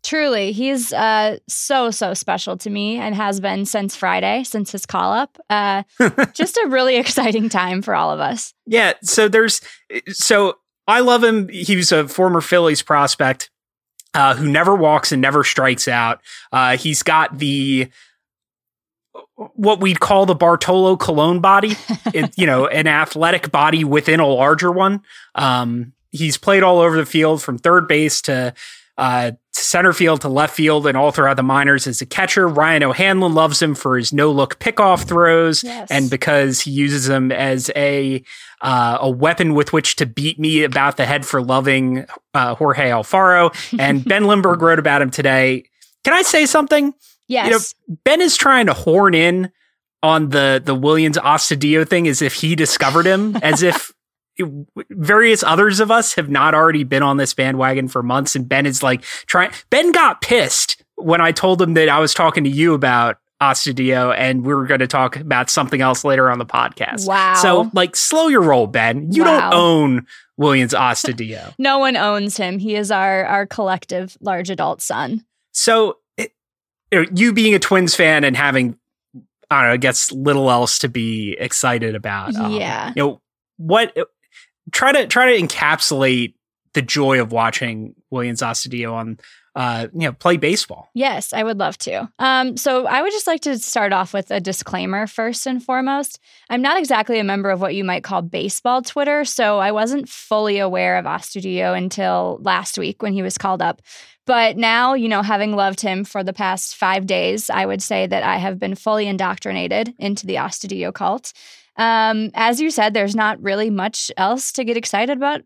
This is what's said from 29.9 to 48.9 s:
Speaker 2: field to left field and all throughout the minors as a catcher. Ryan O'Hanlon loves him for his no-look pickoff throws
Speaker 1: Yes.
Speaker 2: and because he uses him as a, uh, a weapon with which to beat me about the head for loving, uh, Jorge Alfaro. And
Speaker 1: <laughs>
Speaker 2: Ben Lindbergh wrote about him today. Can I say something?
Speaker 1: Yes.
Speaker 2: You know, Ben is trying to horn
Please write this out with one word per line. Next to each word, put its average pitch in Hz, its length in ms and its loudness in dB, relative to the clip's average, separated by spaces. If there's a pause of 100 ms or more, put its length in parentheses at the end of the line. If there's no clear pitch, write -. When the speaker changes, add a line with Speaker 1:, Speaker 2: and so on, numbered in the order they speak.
Speaker 2:
field 160 280 2
to 139 80 -4
left 147 260 0
field 151 320 2
and 135 100 2
all 143 140 2
throughout 139 240 2
the 131 80 0
minors 139 440 2
as 123 140 -6
a 127 40 -8
catcher. 185 420 0
Ryan 156 360 2
O'Hanlon 185 500 2
loves 160 280 2
him 156 140 0
for 127 220 -2
his 120 160 -2
no-look 143 460 2
pickoff 202 480 2
throws 165 560 4
Speaker 1:
Yes. 240 280 -10
Speaker 2:
and 135 180 0
because 139 520 0
he 143 100 -6
uses 143 380 -2
him 131 240 0
as 131 420 -2
a, 139 480 -2 (380)
uh, 123 400 0
a 135 80 0
weapon 156 460 2
with 147 180 0
which - 240 0
to 139 80 0
beat 147 340 -6
me 156 240 2
about 139 340 2
the 131 80 2
head 135 200 -2
for 131 160 -2
loving, 131 640 0 (280)
uh, 123 220 0
Jorge 139 340 2
Alfaro. 175 640 4 (260)
And 135 260 0
Speaker 1:
<laughs> - 20 -4
Speaker 2:
Ben 208 180 2
Lindbergh 190 360 4
wrote 165 180 4
about 143 220 2
him 131 100 0
today. 131 540 0 (380)
Can 277 100 2
I 359 80 4
say 311 240 2
something? 294 480 2 (340)
Speaker 1:
Yes. 240 200 -2
Speaker 2:
You 226 40 2 (400)
know, 156 140 -10
Ben 311 160 4
is 349 160 2
trying 254 300 4
to 143 60 2
horn 185 400 4